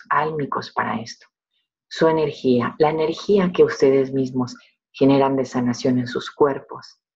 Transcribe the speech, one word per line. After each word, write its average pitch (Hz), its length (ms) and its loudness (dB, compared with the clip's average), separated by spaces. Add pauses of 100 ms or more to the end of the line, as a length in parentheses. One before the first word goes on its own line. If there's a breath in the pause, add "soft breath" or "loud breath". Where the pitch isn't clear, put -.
álmicos 151 640 -4
para 113 260 -4
esto. - 280 -16 (600)
Su - 200 0
energía, 139 720 0
la 156 100 4
energía 165 640 0
que 151 100 6
ustedes 135 480 4
mismos 127 460 -4 (340 loud breath)
generan 135 440 4
de 131 100 -2
sanación 123 540 -2
en 123 80 -4
sus - 240 -10
cuerpos, - 680 -4 (200)